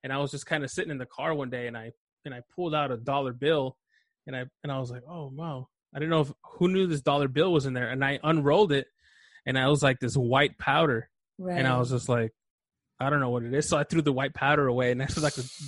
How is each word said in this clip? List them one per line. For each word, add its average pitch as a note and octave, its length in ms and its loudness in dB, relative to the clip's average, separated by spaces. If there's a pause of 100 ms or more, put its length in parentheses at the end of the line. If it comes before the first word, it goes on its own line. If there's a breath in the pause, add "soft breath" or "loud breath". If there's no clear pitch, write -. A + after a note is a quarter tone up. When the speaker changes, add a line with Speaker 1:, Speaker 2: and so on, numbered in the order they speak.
Speaker 1:
And C3 80 -8
I C3+ 60 -4
was C#3+ 140 -2
just D3 140 -10
kinda D3 220 -4
sitting E3+ 240 -6
in C#3 60 -8
the B2+ 80 -8
car D#3+ 280 -4
one C#3 160 -4
day, B2 180 -6
and A#2 100 -10
I, A2+ 160 -12 (320)
and C#3 80 -10
I B2 80 -14 (140)
pulled E3+ 200 -2
out C#3+ 160 0
a B2 60 -4
dollar C3+ 360 -2
bill, C3+ 440 0 (500)
and C3+ 80 -10
I, B2+ 100 -8 (180)
and D3 80 -4
I C3+ 80 -4
was B2 120 -6
like, B2 180 -14
"Oh, D#3+ 240 -12
wow." C#3+ 360 -10 (240)
I C#3 60 -8
didn't D#3 100 -2
know D#3+ 120 4
if, C#3 100 0 (120)
who - 240 0
knew F#3 200 2
this D3+ 140 0
dollar C#3+ 280 2
bill D#3+ 240 2
was C#3 120 4
in C3 80 -4
there. B2 160 -2
And C3 140 -2
I C#3 180 0
unrolled D#3 520 4
it, C#3 140 0 (580 soft breath)
and C3 120 0
I C3 120 4
was C#3+ 120 4
like, C3+ 180 4
this B2 180 -2
white C3 400 2
powder. C#3 520 2 (300)
And F3 280 -2
I C3 40 2
Speaker 2:
Right. B2+ 80 2
Speaker 1:
was B2 120 0
just B2 180 -4
like, A#2 240 0 (680)
"I C3 100 -2
don't C#3+ 120 2
know B2+ 80 0
what A#2+ 140 -2
it A#2+ 100 -6
is." D3+ 160 0
So E3 80 2
I C#3+ 80 2
threw E3 160 0
the D3 100 2
white C3+ 220 -2
powder C#3+ 340 2
away, B2 240 2
and B2 100 -2
<laughs> - 0 -
that's, C#3+ 200 -4
like, D3 140 0
the, C3 140 -8 (180)